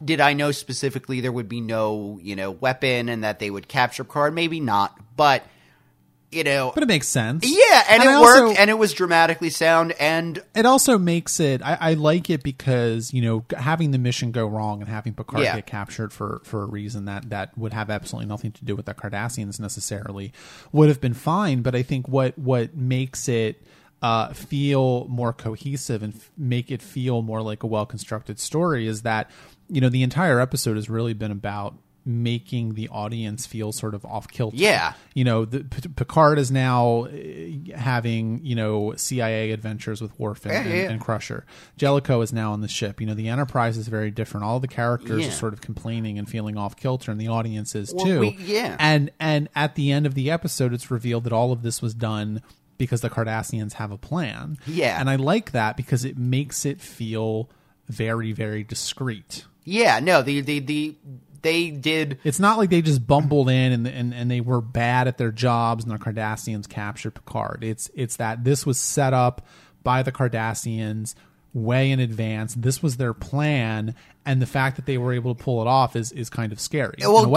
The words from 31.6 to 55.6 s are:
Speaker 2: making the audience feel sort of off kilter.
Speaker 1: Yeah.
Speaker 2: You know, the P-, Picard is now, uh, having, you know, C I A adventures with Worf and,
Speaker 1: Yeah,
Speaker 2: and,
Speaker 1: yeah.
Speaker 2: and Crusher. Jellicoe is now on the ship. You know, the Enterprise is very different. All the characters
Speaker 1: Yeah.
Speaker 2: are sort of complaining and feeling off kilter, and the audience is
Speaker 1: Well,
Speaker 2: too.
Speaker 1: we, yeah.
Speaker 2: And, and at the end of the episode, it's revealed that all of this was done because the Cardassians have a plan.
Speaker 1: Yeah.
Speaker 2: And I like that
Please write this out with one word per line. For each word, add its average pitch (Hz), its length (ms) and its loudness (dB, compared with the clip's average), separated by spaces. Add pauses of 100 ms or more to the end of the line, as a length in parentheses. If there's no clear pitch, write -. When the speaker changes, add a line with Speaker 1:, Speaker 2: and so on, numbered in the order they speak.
Speaker 2:
making 120 720 -2
the 110 140 -8
audience 107 580 -6
feel 107 240 -8
sort 110 240 -6
of 101 100 -12
off 107 220 -10
kilter. 113 300 -6
Speaker 1:
Yeah. 127 380 2 (200)
Speaker 2:
You 135 80 0
know, 113 220 2
the 120 160 -6
P-, 143 300 -10
Picard 151 500 2
is 127 100 0
now, 123 540 2
uh, 151 720 -14
having, 117 640 -2
you 127 140 -4
know, 107 400 -2
C - 240 -4
I 113 80 0
A 110 240 -2
adventures 107 500 -8
with 107 160 -12
Worf 107 280 -6
and, 135 60 -4
Speaker 1:
Yeah, 196 100 0
Speaker 2:
and, 202 80 -4
Speaker 1:
yeah. 185 200 -2
Speaker 2:
and 113 100 -6
Crusher. - 460 -6 (300)
Jellicoe 139 460 2
is 107 100 -4
now 110 200 -2
on 104 80 -4
the 107 60 -6
ship. 104 340 -6
You 110 60 -4
know, 107 80 -2
the 110 140 -4
Enterprise 120 480 -2
is 113 100 -6
very 107 240 -2
different. 107 340 -6
All 113 140 -2
the 131 100 -4
characters 117 540 -2
Speaker 1:
Yeah. 107 60 -2
Speaker 2:
are 104 40 -4
sort 110 200 -4
of 104 80 -14
complaining 110 580 -6
and 104 100 -8
feeling 107 280 -6
off 101 200 -6
kilter, 127 360 -4
and 107 80 -6
the 110 80 -4
audience 113 480 -4
is 104 180 -8
Speaker 1:
Well, 185 100 -2
Speaker 2:
too. 185 160 4
Speaker 1:
we, 104 200 2
yeah. 202 400 -4
Speaker 2:
And, 151 400 4
and 151 340 0
at 151 220 -2
the 139 160 2
end 147 140 2
of 135 80 -2
the 135 160 -2
episode, 139 440 -2
it's - 160 -8
revealed 117 320 -2
that 120 100 -4
all 120 200 2
of 117 100 -4
this 117 180 -4
was 113 140 -4
done 110 480 -4 (360)
because 123 220 0
the 113 100 -4
Cardassians 110 640 -4
have 104 180 -8
a 98 60 -12
plan. 143 680 -6
Speaker 1:
Yeah. 139 320 0
Speaker 2:
And 131 100 0
I 135 60 2
like 156 380 0
that 110 240 0